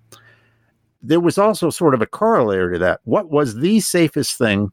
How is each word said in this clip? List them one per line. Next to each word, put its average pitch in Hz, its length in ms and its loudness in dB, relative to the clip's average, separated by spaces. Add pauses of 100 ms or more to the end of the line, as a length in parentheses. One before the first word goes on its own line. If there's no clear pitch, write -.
(1000)
There 156 180 0
was 175 200 0
also 196 320 0
sort 147 240 2
of 113 60 2
a 104 40 -2
corollary 104 680 0
to 85 40 -2
that. 87 260 0
What 160 260 -2
was 139 240 0
the 185 240 2
safest 160 580 -2
thing 104 360 0